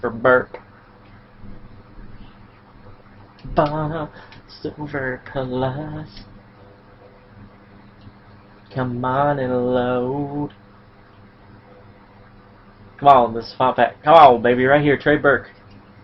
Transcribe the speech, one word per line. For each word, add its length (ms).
for 100
Burke. 480
Ba, 540
Silver 580
Plus. 920
Come 320
on 340
and 360
load. 800
Come 100
on, 260
this 120
is 80
font 220
pack. 280
Come 100
on, 280
baby, 240
right 160
here, 160
Trey 180
Burke. 340